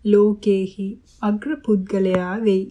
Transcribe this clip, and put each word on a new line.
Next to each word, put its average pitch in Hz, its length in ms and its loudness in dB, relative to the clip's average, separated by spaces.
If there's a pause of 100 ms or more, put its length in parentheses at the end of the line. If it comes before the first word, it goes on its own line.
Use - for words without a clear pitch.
ලෝකේහි 202 800 2 (300)
අග්‍ර 214 420 -4
පුද්ගලයා 185 760 -2
වෙයි. 196 340 0